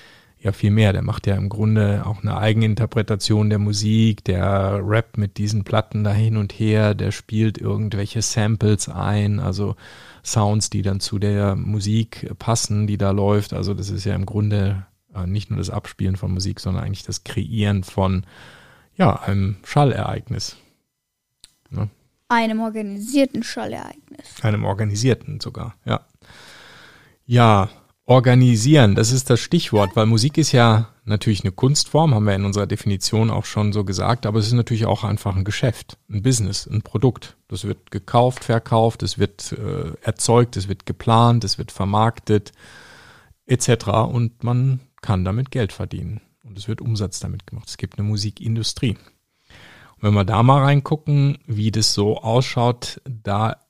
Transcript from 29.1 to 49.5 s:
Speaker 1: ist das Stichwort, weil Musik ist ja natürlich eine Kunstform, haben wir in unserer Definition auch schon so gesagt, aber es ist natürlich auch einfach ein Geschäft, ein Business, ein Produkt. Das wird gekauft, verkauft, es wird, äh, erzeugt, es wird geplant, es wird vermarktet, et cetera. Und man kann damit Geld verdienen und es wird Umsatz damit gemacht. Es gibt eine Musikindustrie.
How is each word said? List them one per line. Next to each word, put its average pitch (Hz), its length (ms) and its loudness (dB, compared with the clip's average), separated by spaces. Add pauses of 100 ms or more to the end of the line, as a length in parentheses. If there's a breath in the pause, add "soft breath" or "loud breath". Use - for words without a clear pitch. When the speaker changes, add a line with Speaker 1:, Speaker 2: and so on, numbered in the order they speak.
Speaker 1:
ist 131 160 0
das 123 120 4
Stichwort, 107 540 0
weil 110 120 4
Musik 117 320 2
ist 156 140 2
ja 113 360 4 (160)
natürlich 104 400 -2
eine 95 80 -2
Kunstform, 147 640 2
haben 107 100 2
wir 101 100 2
in 98 120 0
unserer 98 200 0
Definition 107 640 0
auch 101 140 -2
schon 104 300 -2
so 104 100 -2
gesagt, 95 400 -2
aber 110 140 0
es 104 80 0
ist 117 80 2
natürlich 113 320 0
auch 98 180 0
einfach 104 320 -2
ein 98 80 0
Geschäft, - 540 -4 (100)
ein 104 140 -4
Business, 110 440 0
ein 107 160 -2
Produkt. - 540 -2 (120)
Das 95 160 -10
wird - 260 -8
gekauft, 123 540 0
verkauft, 113 580 2
es 110 160 -4
wird, - 340 -4
äh, 92 480 -6
erzeugt, 120 560 2
es 95 120 -4
wird - 180 -8
geplant, 117 580 2
es - 140 -4
wird - 120 -10
vermarktet, 104 840 -2 (960 loud breath)
et 123 160 2
cetera. 113 400 2
Und 120 400 -2
man 127 380 0 (220)
kann 90 220 0
damit 110 260 -2
Geld 117 220 -2
verdienen 95 500 -8 (220)
und 104 140 -20
es 98 80 -14
wird 110 140 -6
Umsatz 113 400 -4
damit 95 260 -10
gemacht. - 220 -14
Es - 80 -14
gibt - 220 -8
eine 104 100 -2
Musikindustrie. 107 880 -4 (1000 loud breath)